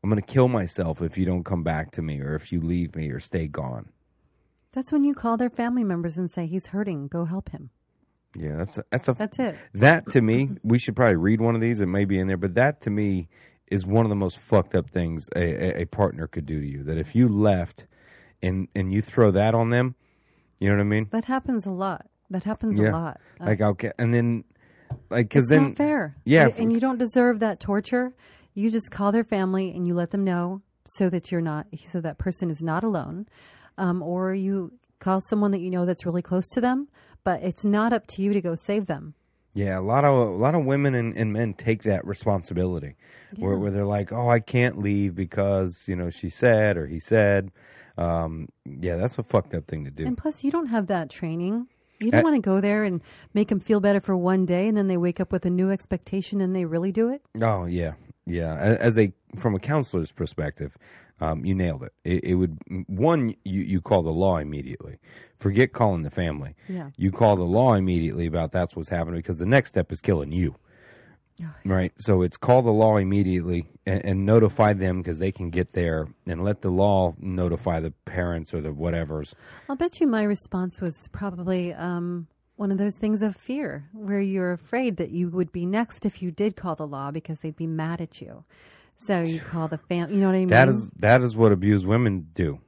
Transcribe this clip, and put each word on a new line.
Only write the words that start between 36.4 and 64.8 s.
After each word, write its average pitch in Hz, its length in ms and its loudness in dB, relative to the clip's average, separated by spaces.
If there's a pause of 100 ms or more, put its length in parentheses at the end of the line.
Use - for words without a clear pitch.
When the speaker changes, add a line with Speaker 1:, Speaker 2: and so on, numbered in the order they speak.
Speaker 2:
to 254 100 -2
them. 254 280 0 (360)
But 180 180 0
it's 180 220 -6
not 208 280 2
up 226 220 -2
to 190 80 -4
you 202 100 2
to 202 80 2
go 170 140 -2
save 202 320 -4
them. 151 260 -8 (400)
Speaker 1:
Yeah, 98 260 -2
a 92 40 -4
lot 123 220 2
of, 143 100 6
a 120 160 4
lot 117 240 2
of 160 100 2
women 139 300 2
and, 117 220 -2
and 107 160 0
men 110 200 0
take 110 300 -2
that 98 240 0
responsibility 90 880 -2 (420)
where, 95 180 -2
Speaker 2:
Yeah. - 40 0
Speaker 1:
where 101 140 -2
they're 101 120 0
like, 101 280 -2
"Oh, 120 160 0
I 120 120 6
can't 123 380 0
leave 101 380 0
because, 95 720 -2
you 92 80 -2
know, 87 140 -4
she 87 200 -10
said 107 480 4
or 76 80 -6
he 78 140 -8
said." 101 500 2 (460)
Um, 82 520 -2 (160)
yeah, 82 320 -4
that's 104 220 -2
a 123 40 -8
fucked - 320 0
up 85 120 -6
thing 76 180 -8
to 67 60 -10
do. 73 160 -6
Speaker 2:
And 247 100 -2
plus, - 280 -8
you 277 60 0
don't 339 180 -2
have 220 180 -2
that 170 240 -4
training. 180 560 -4 (340)
You 220 120 0
don't 294 80 6
Speaker 1:
Uh, 330 40 4
Speaker 2:
wanna 294 160 4
go 190 200 2
there 208 240 0
and 180 160 -2 (340)
make 208 160 0
'em 202 100 0
feel 208 200 0
better 202 200 4
for 190 160 -2
one 180 300 2
day, 180 220 0
and 214 80 2
then 202 100 2
they 185 100 0
wake 175 240 0
up 185 120 -2
with 180 120 -2
a 180 60 2
new 185 200 2
expectation 196 680 -4
and 185 140 0
they 180 100 0
really 165 280 -2
do 226 180 2
it. 285 120 -8 (200)
Speaker 1:
Oh, 104 240 2
yeah. 85 280 -2 (300)
Yeah. 85 300 -4
A-, 98 260 2
as 117 180 4
a, 101 140 4 (240)
from 107 200 -2
a - 20 -2
counselor's 123 540 -2
perspective, 76 640 -8 (440)
um, 80 240 -4
you 95 120 0
nailed 82 260 -2
it. - 100 -14 (120)
It, 87 200 0
it 90 120 2
would, 87 220 0 (280)
one, 123 480 0 (100)
you, 95 180 -4
you 92 180 -2
call 90 240 2
the 80 80 -2
law 90 260 2
immediately. 73 600 -10 (420)